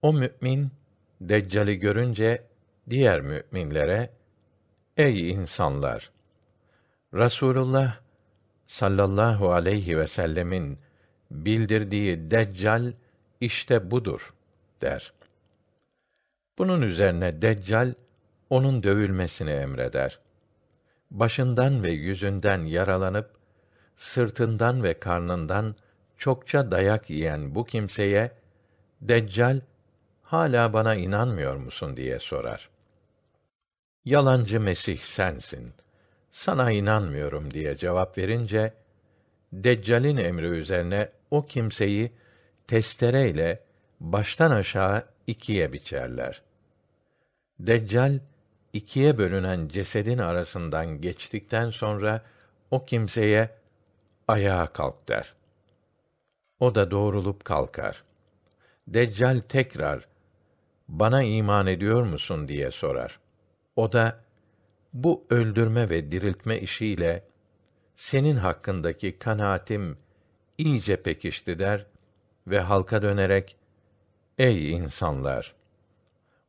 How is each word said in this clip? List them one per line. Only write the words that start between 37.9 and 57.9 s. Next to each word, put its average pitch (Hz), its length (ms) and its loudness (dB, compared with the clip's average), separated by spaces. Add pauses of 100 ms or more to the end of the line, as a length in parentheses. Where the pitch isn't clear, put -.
verince, 110 560 -2 (800)
Deccal'in 120 640 2
emri 85 300 -2
üzerine 87 600 -2 (220)
o 147 140 0
kimseyi 107 640 -2 (560)
testereyle 110 960 2 (360)
baştan 104 520 2
aşağı 98 540 0 (220)
ikiye 95 460 -2
biçerler. 64 680 -8 (1160)
Deccal, 117 600 2 (540)
ikiye 135 440 2
bölünen 92 500 0
cesedin 104 500 -2
arasından 82 840 -4
geçtikten 110 680 -4
sonra 107 560 -4 (460)
o 131 140 -2
kimseye, 110 640 2 (800)
"Ayağa 98 460 2
kalk." - 360 -4
der. - 240 -4 (1300)
O 123 160 4
da 98 160 4
doğrulup 101 540 0
kalkar. - 580 -4 (840)